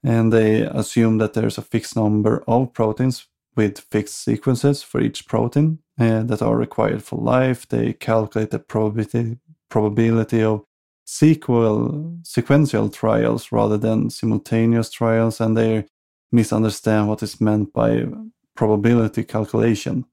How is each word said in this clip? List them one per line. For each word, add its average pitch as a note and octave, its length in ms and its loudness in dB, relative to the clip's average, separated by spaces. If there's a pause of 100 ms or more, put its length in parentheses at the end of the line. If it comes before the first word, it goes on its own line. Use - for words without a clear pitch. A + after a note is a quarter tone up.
And A2+ 280 2
they A2 300 4
assume A2+ 560 0
that G#2+ 160 0
there's A2 240 -2
a - 40 -8
fixed - 340 -6
number G#2+ 520 0
of B2 260 0
proteins A#2+ 540 -2 (280)
with G#2 240 0
fixed - 440 -6
sequences C3 600 0
for - 180 -4
each - 260 -4
protein, C#3+ 520 0 (200)
uh, A2+ 220 2
that A2+ 220 -2
are A2+ 120 2
required A2+ 480 -2
for A#2 140 -10
life. B2 500 0
They A#2 260 -2
calculate A2 580 -2
the - 80 -4
probability, A2+ 800 -4 (300)
probability A2+ 760 0
of G#2+ 200 0 (420)
sequel, D3 1160 0
sequential C3 680 0
trials A2+ 640 -2
rather A2 260 2
than A2 340 -2
simultaneous A2+ 800 -2
trials, A2+ 500 0
and A2 160 0
they A2 280 0 (460)
misunderstand A2 760 2
what G#2+ 160 -4
is - 180 -8
meant G#2+ 320 0
by A2+ 320 0 (500)
probability A2 680 2
calculation. A2+ 880 -2